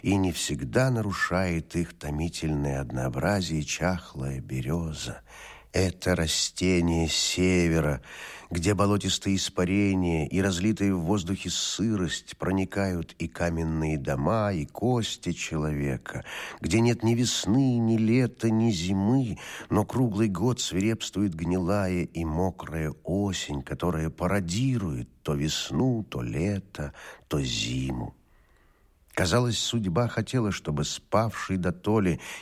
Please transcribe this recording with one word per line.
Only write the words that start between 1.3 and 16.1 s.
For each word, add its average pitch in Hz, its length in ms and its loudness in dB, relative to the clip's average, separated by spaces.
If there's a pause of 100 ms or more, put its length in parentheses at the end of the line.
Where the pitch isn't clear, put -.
их 85 240 -2
томительное 76 800 -2
однообразие 69 840 -2
чахлая 69 760 -4
береза. 73 840 -4 (520)
Это 90 420 2
растение 85 920 2
севера, 82 920 2 (480)
где 85 240 0
болотистые 98 600 2
испарения 92 920 2
и 85 140 0
разлитые 95 560 2
в 87 60 0
воздухе 92 480 0
сырость - 880 -2
проникают 95 840 -2
и 85 80 -2
каменные 80 720 0
дома, 78 560 0
и 76 120 -2
кости 110 680 -2
человека, 71 880 -4 (380)